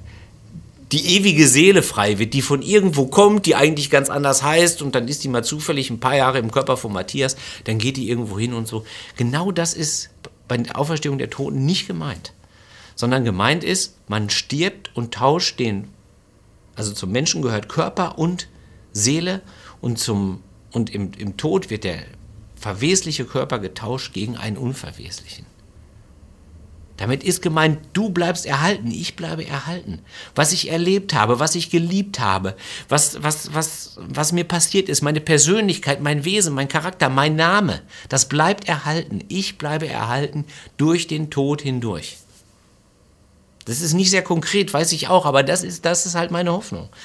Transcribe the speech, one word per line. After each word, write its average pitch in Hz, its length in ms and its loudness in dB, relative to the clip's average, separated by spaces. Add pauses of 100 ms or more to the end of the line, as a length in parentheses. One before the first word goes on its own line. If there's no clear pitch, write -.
(920)
die 156 240 2
ewige 160 320 6
Seele 170 340 8
frei 104 360 2
wird, 113 160 0
die 135 80 2
von 139 180 0
irgendwo 180 460 4
kommt, 208 400 6
die 156 100 6
eigentlich 147 320 4
ganz 139 220 4
anders 139 320 2
heißt 165 400 4
und 135 120 -4
dann 120 140 0
ist 143 160 -6
die 139 40 -4
mal 120 140 0
zufällig 147 480 -2
ein 113 100 -6
paar 131 160 2
Jahre 131 220 4
im 113 120 -2
Körper 127 260 0
von 113 160 -6
Matthias, 131 440 -2 (280)
dann 113 140 0
geht 127 180 0
die 120 140 -4
irgendwo 110 280 -4
hin 120 140 -2
und 113 160 -6
so. 110 160 -8 (320)
Genau 147 360 0
das 170 200 -2
ist - 380 -4 (380)
bei 123 100 -2
der - 200 -4
Auferstehung 147 380 -2
der 127 140 -4
Toten 139 340 -4
nicht 175 220 0
gemeint, 156 480 -8 (600)
sondern 127 300 2
gemeint 113 400 2
ist, - 300 -2 (120)
man 107 220 -2
stirbt - 640 -4
und 117 200 -6
tauscht 143 440 2
den, 104 300 -2 (840)
also 104 180 -6
zum 95 180 -6
Menschen 151 300 0
gehört 113 300 -2
Körper 175 480 -2
und 175 300 -2 (440)
Seele 160 480 0 (400)
und 117 180 -2
zum, 98 440 -2 (300)
und 117 180 -2
im, 98 260 -4
im 101 220 -8
Tod 180 320 -2
wird 107 140 -6
der 82 180 -4 (540)
verwesliche 139 680 -2
Körper 131 360 -4
getauscht 110 520 -8
gegen 107 240 -6
einen 110 220 -6
unverweslichen. - 880 -10 (1500)
Damit 123 260 -2
ist 175 180 0
gemeint, 156 380 2 (140)
du 208 160 0
bleibst 175 360 0
erhalten, 160 460 0
ich - 240 -8
bleibe 160 280 -8
erhalten. 143 560 -8 (360)
Was 151 160 2
ich - 180 -2
erlebt 185 440 2
habe, 214 260 4
was 156 160 0
ich 165 140 -4
geliebt 175 500 0
habe, 95 340 0 (340)
was, - 340 0
was, 151 320 -4
was, - 420 -6
was - 340 -4
mir 175 140 0
passiert 180 440 0
ist, - 140 0
meine 151 180 2
Persönlichkeit, 156 800 2
mein 147 240 0
Wesen, 180 300 0
mein 135 140 -2
Charakter, 160 400 0
mein 143 260 2
Name, 165 480 2 (260)
das 135 200 0
bleibt 160 400 2
erhalten. 147 600 -2
Ich 190 300 -6
bleibe 151 300 -4
erhalten 135 560 -2 (320)
durch 165 320 2
den 156 220 -4
Tod 143 320 0
hindurch. 120 560 -4 (1500)
Das 120 160 -6
ist 160 140 0
nicht 185 160 4
sehr 190 120 4
konkret, 185 500 0
weiß 165 200 2
ich 156 160 -4
auch, 180 180 6
aber 139 160 6
das 175 220 2
ist, 180 200 -10
das 170 220 0
ist 175 80 -6
halt 170 160 -2
meine 170 220 0
Hoffnung. 170 360 -6 (160)